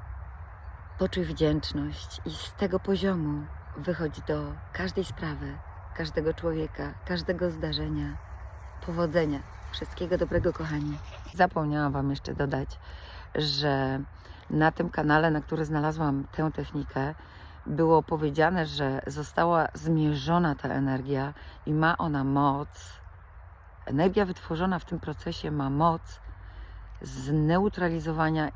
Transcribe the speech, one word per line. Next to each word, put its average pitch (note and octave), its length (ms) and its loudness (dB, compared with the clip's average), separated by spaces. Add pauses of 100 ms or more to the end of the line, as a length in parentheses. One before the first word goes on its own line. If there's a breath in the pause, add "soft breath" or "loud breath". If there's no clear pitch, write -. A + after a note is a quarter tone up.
(960)
poczuj F#3 260 2
wdzięczność D3+ 1000 0
i D#3+ 60 -4
z - 220 -4
tego F#3+ 260 0
poziomu E3+ 680 0 (320)
wychodź D#3+ 440 -4
do D3 320 -2 (200)
każdej F#3 320 -2
sprawy, C#3+ 520 -6 (360)
każdego D#3+ 400 0
człowieka, D#3+ 500 -2 (220)
każdego F3 460 0
zdarzenia. D3+ 680 -2 (680)
Powodzenia. E3 540 2 (320)
Wszystkiego E3+ 460 -2
dobrego, F3 360 2
kochani. D3 440 -2 (360)
Zapomniałam D3+ 580 4
wam C#3 180 0
jeszcze - 240 -4
dodać, C#3 460 -2 (560 loud breath)
że C#3 640 2 (500 loud breath)
na D#3 220 6
tym E3+ 180 -2
kanale, D#3 420 6
na D3+ 100 2
który D#3+ 240 -2
znalazłam D3+ 680 0
tę D#3 200 0
technikę, C#3+ 640 -4 (500 loud breath)
było D#3+ 380 6
powiedziane, D#3 640 2
że C#3+ 420 0
została D#3+ 680 2
zmierzona D#3 840 4
ta C#3 140 -4
energia C3+ 640 0 (320 loud breath)
i D3+ 80 0
ma D#3+ 240 4
ona D3 260 0
moc. C#3 800 0 (840)
Energia F#3 400 4
wytworzona F3+ 540 -2
w - 60 -8
tym E3+ 140 -4
procesie D#3 520 -6
ma C#3+ 180 0
moc D#3+ 520 2 (800 loud breath)
zneutralizowania D#3 1500 2